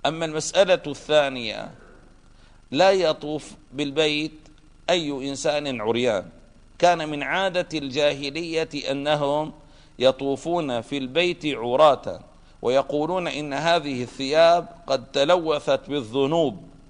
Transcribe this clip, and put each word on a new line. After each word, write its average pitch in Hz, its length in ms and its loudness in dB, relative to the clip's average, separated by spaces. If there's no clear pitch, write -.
أما 160 180 -2
المسألة 165 600 2
الثانية، 131 840 -2
لا 175 200 6
يطوف 156 640 -2
بالبيت 151 760 -2
أي 170 200 0
إنسان 139 720 -4
عريان. 113 460 0
كان 170 300 4
من 147 140 -6
عادة 170 560 -2
الجاهلية 147 880 -2
أنهم 147 640 -2
يطوفون 135 840 0
في 143 180 -8
البيت 156 480 -2
عراة، 123 760 2
ويقولون 147 680 0
إن 143 240 -6
هذه 147 500 0
الثياب 156 640 2
قد 127 260 -4
تلوثت 147 760 2
بالذنوب 135 800 -2